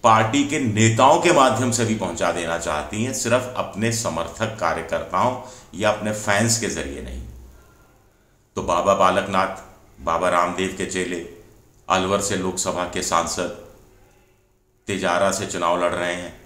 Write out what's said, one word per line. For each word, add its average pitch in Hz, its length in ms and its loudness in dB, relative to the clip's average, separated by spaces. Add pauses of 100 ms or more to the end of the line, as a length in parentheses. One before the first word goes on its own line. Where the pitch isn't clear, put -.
पार्टी 113 400 6
के 151 160 -2
नेताओं 113 600 6
के 170 100 4
माध्यम 127 400 4
से 113 140 0
भी 110 100 0
पहुंचा 90 360 -2
देना 85 260 -2
चाहती 82 460 -4
हैं, 131 100 -4
सिर्फ 123 440 -2
अपने 104 340 -2
समर्थक 85 680 -4
कार्यकर्ताओं 85 840 -2 (340)
या 104 160 2
अपने 107 200 -2
फैंस 107 480 0
के 104 80 -2
जरिए 78 340 -6
नहीं। - 200 -12 (1300)
तो 95 60 -6
बाबा 90 320 2
बालकनाथ, 95 680 2 (420)
बाबा 85 260 0
रामदेव 90 480 0
के 92 80 -4
चेले, 87 340 -4 (720)
अलवर 92 320 2
से 101 140 -2
लोकसभा 92 480 -4
के 90 180 -6
सांसद, 85 560 -2 (1300)
तिजारा 95 440 2
से 95 140 -4
चुनाव 87 380 0
लड़ 85 100 0
रहे 87 220 -2
हैं 87 180 -10 (120)